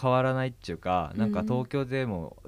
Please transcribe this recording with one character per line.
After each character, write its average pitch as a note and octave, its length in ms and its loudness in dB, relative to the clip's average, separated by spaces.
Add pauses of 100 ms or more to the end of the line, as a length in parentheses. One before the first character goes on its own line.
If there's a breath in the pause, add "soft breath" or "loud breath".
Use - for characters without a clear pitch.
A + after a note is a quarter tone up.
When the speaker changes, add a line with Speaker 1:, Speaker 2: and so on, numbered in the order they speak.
Speaker 1:
変 C3 100 2
わ B2+ 120 6
ら C3 120 2
な C3 100 0
い C3 40 -2
っ B2 40 -8
て - 200 -8
い - 40 -2
う - 20 -8
か、 F2+ 360 0
Speaker 2:
う - 20 -4
ん。 G#2+ 40 0
Speaker 1:
な G#2+ 60 4
ん G#2 60 0
か - 100 0
東 B2+ 260 0
京 C#3 160 0
で C3 220 -2
も F2 300 -4 (120)